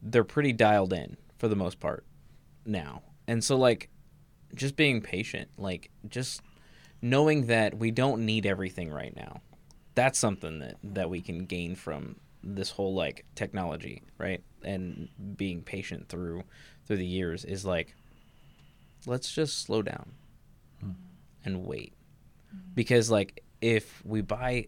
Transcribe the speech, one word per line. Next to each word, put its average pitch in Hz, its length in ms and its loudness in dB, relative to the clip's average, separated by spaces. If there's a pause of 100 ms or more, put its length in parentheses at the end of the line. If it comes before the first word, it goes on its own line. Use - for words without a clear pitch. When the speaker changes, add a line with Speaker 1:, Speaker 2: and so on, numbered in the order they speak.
Speaker 1:
they're 110 220 4
pretty 143 300 2
dialed 104 400 6
in 73 220 -6 (220)
for 117 100 0
the 104 80 2
most 90 240 -2
part - 240 -4 (600)
now. 80 380 -6 (260)
And 117 160 0
so, 139 120 4
like, 127 340 4 (640)
just 139 200 -4
being 135 280 4
patient, - 560 -6
like, 92 320 -6 (180)
just - 320 -6 (600)
knowing 139 460 4
that 113 300 4
we 113 120 2
don't 120 340 2
need 110 220 2
everything 92 440 -2
right - 240 -8
now. - 280 -14 (520)
That's 127 240 2
something 80 420 -2
that, 60 220 -10
that 95 280 -2
we 92 100 -4
can 90 240 -8
gain 87 300 -6
from 73 420 -10 (260)
this 95 280 -6
whole, 95 240 -2
like, 80 400 -4
technology, 90 680 -6 (140)
right? 92 260 -4 (220)
And 92 440 -6 (280)
being 87 260 -4
patient - 460 -10
through, 87 360 -6 (420)
through 107 100 0
the 92 100 -2
years 90 380 -2
is, 95 220 -8
like, 87 280 -2 (1120)
let's 123 260 -4
just 156 280 0
slow 107 220 0
down - 300 -8 (680)
Speaker 2:
Hmm. 98 120 -8 (520)
Speaker 1:
and 92 220 -4
wait. - 260 -8 (640)
Speaker 3:
Mm-hmm. - 40 -16 (160)
Speaker 1:
Because, 117 360 6
like, 98 340 2 (160)
if 113 440 2
we 107 180 -2
buy, 123 460 -2